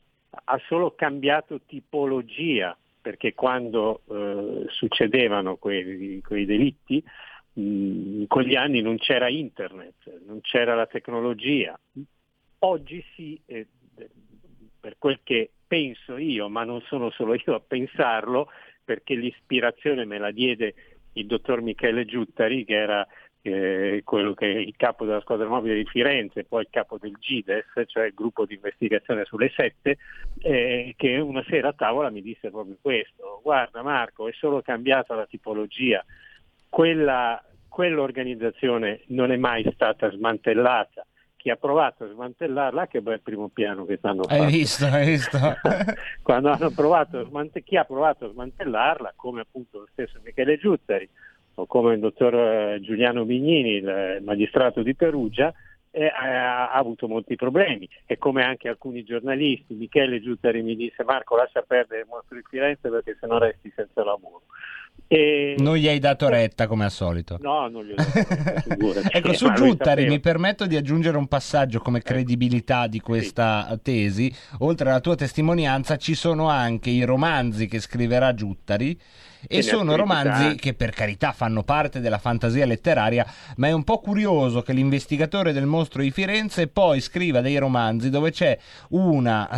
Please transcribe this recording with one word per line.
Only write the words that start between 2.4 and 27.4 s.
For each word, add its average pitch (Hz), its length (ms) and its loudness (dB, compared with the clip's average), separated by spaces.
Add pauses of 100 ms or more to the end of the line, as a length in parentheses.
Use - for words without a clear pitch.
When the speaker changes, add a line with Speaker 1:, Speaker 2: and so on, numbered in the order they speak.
Speaker 1:
perché 110 340 -6
quando, 117 760 -2
eh, 104 580 -6
succedevano 104 880 0
quei, 95 680 -6
quei 101 200 -2
delitti, 131 580 0 (560)
mm, 98 600 -4
in 104 80 -4
quegli 131 260 2
anni 135 280 2
non 113 160 -2
c'era 123 300 0
internet, 92 1000 -10
non 107 160 -14
c'era 120 320 0
la 113 120 0
tecnologia. 117 920 -4 (840)
Oggi 170 440 -2 (100)
sì, 156 320 -16
eh, 113 200 -12 (1120)
per - 200 -18
quel 135 240 -2
che 117 280 -2 (160)
penso 135 500 -4
io, 127 320 -4
ma 113 160 -4
non 120 180 -8
sono 123 280 -6
solo 113 240 -2
io 120 200 -2
a 107 60 -4
pensarlo, 127 880 -2 (360)
perché 113 300 -6
l'ispirazione 123 880 -2
me 104 140 -8
la 104 120 -4
diede 113 440 -2 (400)
il 107 120 -8
dottor 117 340 -2
Michele 117 440 -2
Giuttari, 117 600 -2
che 110 100 -2
era, 104 320 0 (360)
eh, 98 600 -2
quello 104 300 0
che 107 180 -4
è 98 60 -2
il 107 180 -8
capo 117 280 0
della 107 160 -2
squadra 107 280 -4
mobile 110 260 -2
di 107 120 -2
Firenze, 120 580 0
poi 117 180 -4
il 101 80 -8
capo 110 280 -6
del 104 200 -14
gides, 110 480 -4 (200)